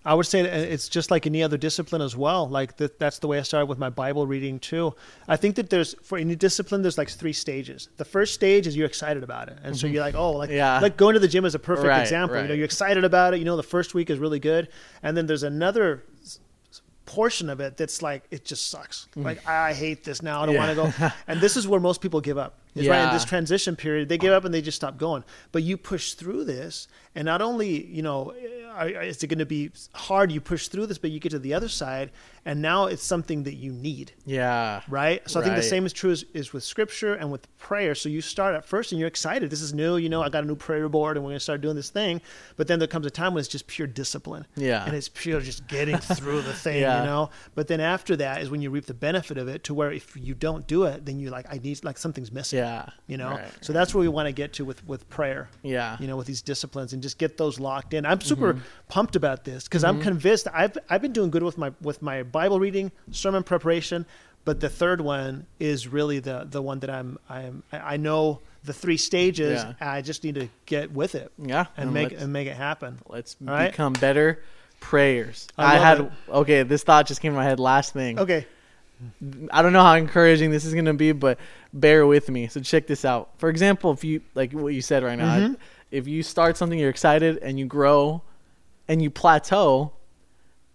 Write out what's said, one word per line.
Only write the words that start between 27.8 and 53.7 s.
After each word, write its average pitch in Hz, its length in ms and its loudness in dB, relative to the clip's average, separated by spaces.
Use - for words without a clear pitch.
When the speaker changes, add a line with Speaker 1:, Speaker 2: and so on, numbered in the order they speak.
Speaker 1:
you 165 160 -8
know, 143 320 -6
are, 165 160 -4
is 175 320 -8
it 151 60 -6
gonna 156 180 -2
be 147 240 -6
hard? 196 360 2
You 151 120 -4
push - 260 -6
through 202 180 -6
this, 196 120 -8
but 160 120 -4
you 151 80 -8
get 151 120 -6
to 151 80 -6
the 135 160 -6
other 220 160 -2
side, 135 400 -8
and 147 160 -4
now 175 240 2
it's 190 180 -4
something 160 420 -4
that 143 100 -8
you 131 180 -12
need. 135 400 -10
Speaker 2:
Yeah. 120 640 -2
Speaker 1:
Right? 151 360 0
So 151 140 -2
I - 20 0
think 190 120 2
the 233 80 2
Speaker 2:
Right. - 80 0
Speaker 1:
same 185 160 0
is 175 80 -6
true 190 160 0
as, 160 240 -2
is 147 180 -8
with 131 120 -10
scripture 214 500 -4
and 151 180 -8
with - 240 -12
prayer. 202 380 -2
So 151 160 -6
you 156 100 -4
start 196 340 -2
at 156 120 -6
first 214 260 -4
and 170 60 -4
you're 165 100 -2
excited. 165 400 -4
This 151 140 -8
is 147 100 -8
new. 165 240 0
You 165 140 -2
know, 160 120 0
I 147 60 -2
got 151 160 -4
a - 20 -6
new 147 80 -4
prayer 151 360 -4
board 151 260 0
and 143 80 -6
we're 139 60 -8
gonna 139 100 -8
start 147 220 -6
doing 151 140 -2
this 139 120 -8
thing. 185 320 -2
But 156 100 0
then 170 100 2
there 160 100 2
comes 156 180 -4
a 139 40 -4
time 180 220 -2
when 160 80 -2
it's 131 80 -6
just - 200 -12
pure 147 200 -8
discipline. 135 560 -10
Speaker 2:
Yeah. 120 300 0
Speaker 1:
And 147 100 -6
it's 143 140 -8
pure 156 320 -4
just 131 260 -10
getting 143 300 -2
through 143 460 -4
the 135 100 -6
Speaker 2:
<laughs> - 120 -12
Speaker 1:
thing, 147 180 0
Speaker 2:
Yeah. 127 180 2
Speaker 1:
you 127 60 0
know? 147 240 -2
But 151 140 -4
then 160 120 0
after 175 360 0
that 143 260 -4
is 131 80 -8
when 147 100 -6
you 143 80 -4
reap 143 160 -6
the 131 100 -12
benefit 151 440 -4
of 127 100 -6
it, 143 160 -12
to 147 80 -8
where 147 180 -2
if - 240 -12
you 131 200 -10
don't 156 320 -6
do 180 180 2
it, 143 220 -4
then 139 120 -8
you're 135 140 -8
like, 127 180 -12
"I 139 60 -10
need, 139 260 -10
like, 147 140 -10
something's 139 340 -8
missing." 131 360 -6
Speaker 2:
Yeah. - 0 -
Speaker 1:
You 135 100 -10
know? 131 140 -10
Speaker 2:
Right, 139 140 -8
Speaker 1:
So - 120 -8